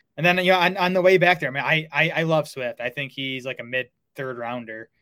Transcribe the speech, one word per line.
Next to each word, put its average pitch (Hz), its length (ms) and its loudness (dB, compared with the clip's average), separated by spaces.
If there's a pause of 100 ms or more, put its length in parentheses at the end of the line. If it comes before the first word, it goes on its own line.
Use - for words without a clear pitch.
(160)
And 147 80 -4
then, 180 140 4
you 185 140 4
know, 185 60 6
on, 185 200 2
on 180 160 2
the 185 80 2
way 185 160 6
back 175 220 4
there, 143 100 -4
I - 20 -10
mean, 135 100 -4
I, 156 300 0
I, 156 180 0 (100)
I - 20 0
love 160 260 0
Swift. 123 320 -8
I 120 80 -4
think 131 240 -8
he's, 131 320 -6
like, 127 140 -8
a 123 60 -12
mid 123 260 -4 (260)
third 131 220 -8
rounder. 117 500 -10 (140)